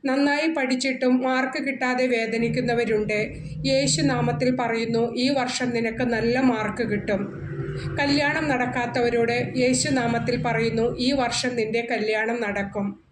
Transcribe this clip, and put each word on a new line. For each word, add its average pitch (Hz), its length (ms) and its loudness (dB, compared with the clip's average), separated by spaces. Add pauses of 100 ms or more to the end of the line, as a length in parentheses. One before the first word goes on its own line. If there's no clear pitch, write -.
നന്നായി 285 380 2 (100)
പഠിച്ചിട്ടും 254 580 2 (100)
മാർക്ക് 262 420 0
കിട്ടാതെ 254 380 0 (100)
വേദനിക്കുന്നവരുണ്ട്. 226 1040 0 (520)
യേശുനാമത്തിൽ 262 760 2 (120)
പറയുന്നു, 226 420 0 (220)
ഈ - 20 2 (120)
വർഷം 254 380 -2
നിനക്ക് 226 280 -2 (100)
നല്ല 233 200 2 (160)
മാർക്ക് 214 420 -2
കിട്ടും. 101 300 -2 (760)
കല്യാണം 294 540 2
നടക്കാത്തവരോട് 240 840 0 (260)
യേശുനാമത്തിൽ 247 760 2 (100)
പറയുന്നു, 226 400 2 (200)
ഈ 269 40 4 (100)
വർഷം 247 360 0
നിന്റെ 220 260 0 (100)
കല്യാണം 220 540 0
നടക്കും. 202 420 -4 (240)